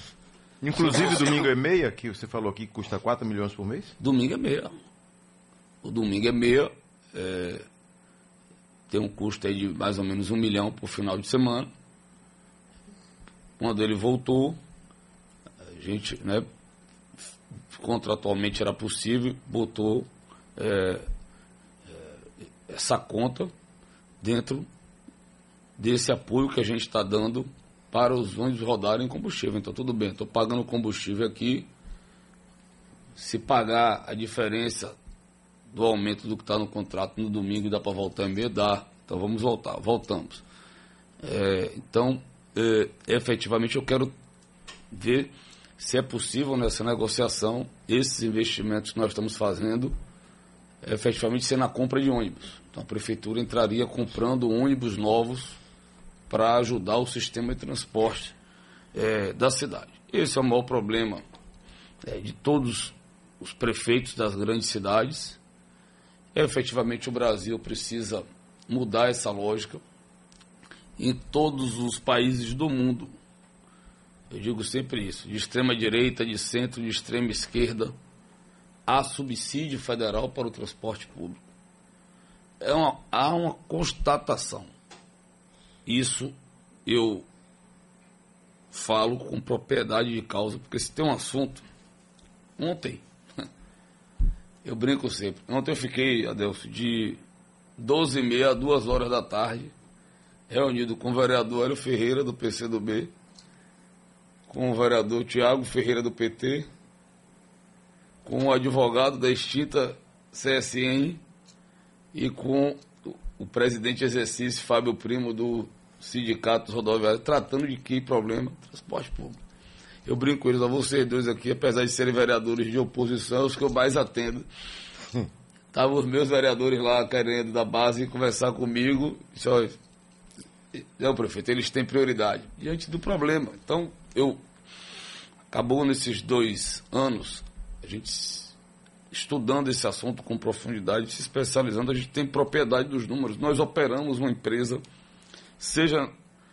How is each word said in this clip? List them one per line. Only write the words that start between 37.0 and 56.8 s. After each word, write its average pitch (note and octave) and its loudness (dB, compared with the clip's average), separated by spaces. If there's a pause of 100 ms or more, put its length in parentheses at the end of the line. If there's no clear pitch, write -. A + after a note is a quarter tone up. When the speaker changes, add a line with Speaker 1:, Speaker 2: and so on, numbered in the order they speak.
Speaker 2:
no A2 -2
domingo, G#2 -2
dá G#2 0
pra G2+ -2
voltar F#2+ -2
em F#2+ -4
meia? A2+ -2
Dá. G2+ 0 (200)
Então, F2+ -6
vamos G#2 -2
voltar. A2 0
Voltamos. G#2 -2 (800)
É, G2 0
então, B2+ 0 (340)
é, A2 4 (180)
efetivamente, A2+ 0
eu C3 0
quero C3 2 (800)
ver A#2+ 2 (440)
se - -2
é C3 4
possível C3 -2
nessa A2+ 0
negociação, A#2 0 (220)
esses B2+ 2
investimentos G#2+ 0
que - -4
nós G#2+ 2
estamos G#2+ -4
fazendo, A2 0 (880)
efetivamente A#2 0
ser C3 2
na B2+ 4
compra C3 0
de C3+ 4
ônibus. C3 -4
Então, - -12
a - -10
prefeitura G#2+ -4
entraria A2+ 2
comprando A#2+ 0
ônibus A#2+ 2
novos A#2 2 (680)
pra A2+ 4
ajudar A2+ 2